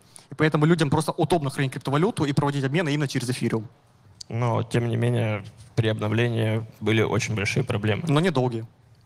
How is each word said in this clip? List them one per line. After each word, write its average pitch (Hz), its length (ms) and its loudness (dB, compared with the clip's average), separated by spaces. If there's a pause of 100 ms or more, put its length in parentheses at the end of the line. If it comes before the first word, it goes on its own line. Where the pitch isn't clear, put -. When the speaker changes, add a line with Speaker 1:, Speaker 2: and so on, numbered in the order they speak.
(300)
Speaker 1:
И 139 40 -16
поэтому 151 300 2
людям 160 240 4
просто 151 240 0
удобно 160 380 0
хранить 135 220 -2
криптовалюту 156 520 0
и 143 80 0
проводить 143 320 0
обмены 143 300 0
именно 147 140 0
через 120 200 -2
Эфириум. 113 400 -2 (640)
Speaker 2:
Но, 113 320 0
тем 117 260 -2
не 113 80 -2
менее, 113 480 0 (300)
при 110 140 2
обновлении 110 760 0 (160)
были 107 220 2
очень 110 320 0
большие - 280 -2
проблемы. 107 440 -2
Speaker 1:
Но 147 140 2
недолгие. 127 440 0 (420)